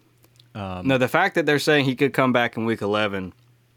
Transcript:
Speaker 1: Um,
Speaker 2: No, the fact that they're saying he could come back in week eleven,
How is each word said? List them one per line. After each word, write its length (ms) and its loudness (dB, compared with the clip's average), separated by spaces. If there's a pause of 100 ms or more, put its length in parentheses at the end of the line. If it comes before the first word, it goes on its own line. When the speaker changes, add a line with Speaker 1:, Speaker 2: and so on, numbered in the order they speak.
(560)
Speaker 1:
Um, 320 -8
Speaker 2:
No, 100 2
the 100 2
fact 280 0
that 100 2
they're 140 2
saying 260 2
he 100 -2
could 180 0
come 200 2
back 240 0
in 80 -4
week 160 -2
eleven, 520 -2 (440)